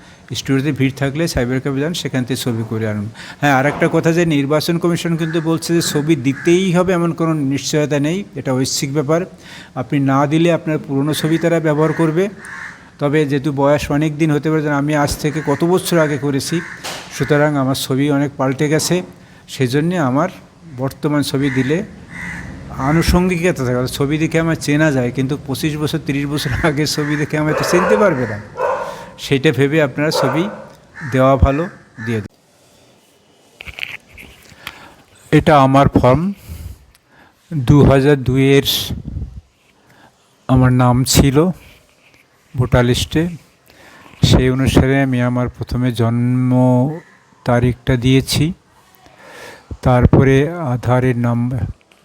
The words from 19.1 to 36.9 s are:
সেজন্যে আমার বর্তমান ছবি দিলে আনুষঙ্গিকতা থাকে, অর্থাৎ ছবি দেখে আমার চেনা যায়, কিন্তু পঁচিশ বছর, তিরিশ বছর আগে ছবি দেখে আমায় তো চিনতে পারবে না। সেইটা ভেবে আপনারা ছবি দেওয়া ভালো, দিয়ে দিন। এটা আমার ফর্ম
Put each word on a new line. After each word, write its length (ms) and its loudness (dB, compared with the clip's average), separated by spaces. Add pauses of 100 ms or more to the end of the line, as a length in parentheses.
সেজন্যে 520 -2
আমার 300 0 (480)
বর্তমান 440 -2
ছবি 280 -2
দিলে 340 0 (840)
আনুষঙ্গিকতা 960 0
থাকে, 100 0
অর্থাৎ 220 -4
ছবি 200 -2
দেখে 220 -2
আমার 160 0
চেনা 360 0
যায়, 200 0
কিন্তু 260 -2 (100)
পঁচিশ 300 -4
বছর, 280 -4
তিরিশ 200 -2
বছর 240 -4 (140)
আগে 240 0
ছবি 280 -2
দেখে 220 -4
আমায় 160 0
তো 180 -4
চিনতে 260 2
পারবে 300 2
না। 120 -6 (800)
সেইটা 340 0
ভেবে 300 2
আপনারা 300 -2
ছবি 380 0 (600)
দেওয়া 240 4
ভালো, 320 2 (380)
দিয়ে 160 -4
দিন। 60 -10 (3000)
এটা 240 4
আমার 280 4
ফর্ম 440 2 (1200)